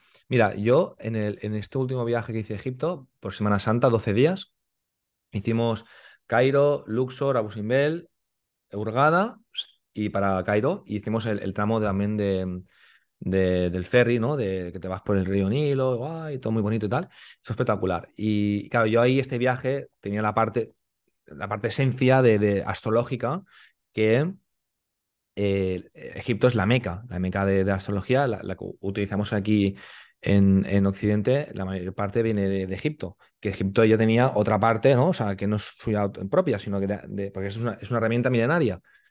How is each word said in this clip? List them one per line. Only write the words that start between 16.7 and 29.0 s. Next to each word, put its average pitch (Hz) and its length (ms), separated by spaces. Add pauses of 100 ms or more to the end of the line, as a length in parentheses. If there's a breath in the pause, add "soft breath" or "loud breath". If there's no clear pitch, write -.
y - 20
tal. 143 160
Eso - 80 (300 loud breath)
es - 80
espectacular. 92 640
Y, 104 520
claro, 117 180
yo 117 140
ahí 131 180
este 127 180
viaje 127 520 (120)
tenía 104 200
la 107 120
parte, 110 400 (540)
la 76 220
parte 104 200
esencia 131 520
de, 110 180
de 101 240
astrológica, 120 800 (500 soft breath)
que, 120 400 (1000)
eh, 98 480 (100)
Egipto 104 540
es 113 80
la 95 100
meca, 104 440
la 90 100
meca 92 260
de, 98 200
de 98 60
astrología, 101 560
la, 107 160
la 95 120
que 95 100 (140)
utilizamos 98 540